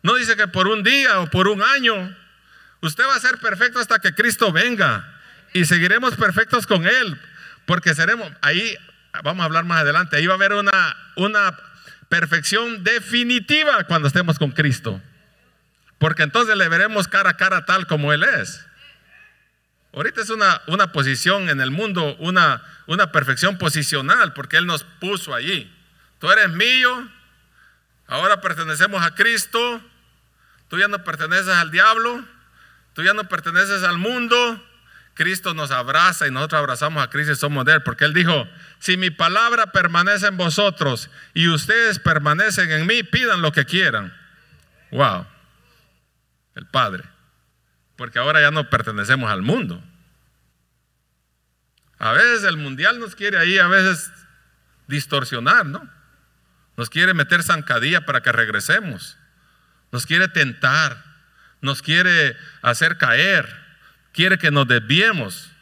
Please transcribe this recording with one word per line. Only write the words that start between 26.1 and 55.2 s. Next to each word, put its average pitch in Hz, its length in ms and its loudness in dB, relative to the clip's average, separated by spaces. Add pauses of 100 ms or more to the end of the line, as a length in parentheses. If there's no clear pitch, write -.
"Tú 165 100 0
eres 202 200 6
mío, 247 600 0 (960)
ahora 185 340 0
pertenecemos 170 640 -2
a 165 120 0
Cristo, 233 680 0 (840)
tú 170 100 -6
ya 196 80 4
no 202 160 -2
perteneces 170 460 -2
al 170 220 2
diablo, 226 540 2 (680)
tú 156 100 -10
ya 190 120 2
no 208 140 -6
perteneces 185 540 -2
al 175 160 0
mundo". 240 680 -2 (500)
Cristo 180 380 -4
nos 147 200 -6
abraza 139 560 0
y - 20 -2
nosotros 151 300 -2
abrazamos 143 420 -2
a 123 80 -4
Cristo 147 220 -2
y 135 40 0
somos 147 280 -2
de 151 80 6
Él, 156 100 4
porque 127 220 -2
Él 151 100 2
dijo, 165 340 2 (300)
"Si 185 180 -2
mi 185 140 -2
palabra 214 600 0
permanece 185 560 2
en 190 80 -4
vosotros 170 760 -2 (240)
y 165 140 2
ustedes 202 500 0
permanecen 165 720 0
en 156 160 -2
mí, 226 160 0
pidan 220 400 0
lo 156 80 0
que 147 140 0
quieran". 131 520 -2 (760)
Wow, 110 340 0 (1300)
el - 120 -20
Padre, 104 360 -2 (920)
porque 120 240 -6
ahora 151 200 2
ya 147 120 4
no 156 180 -4
pertenecemos 113 580 -2
al 98 140 -2
mundo. 123 400 -4 (2250)
A 110 140 -4
veces 220 320 2
el 170 120 0
mundial 151 440 -2
nos 214 160 -14
quiere 202 220 -2
ahí, 180 200 2
a 175 80 6
veces 185 460 2 (760)
distorsionar, 139 800 0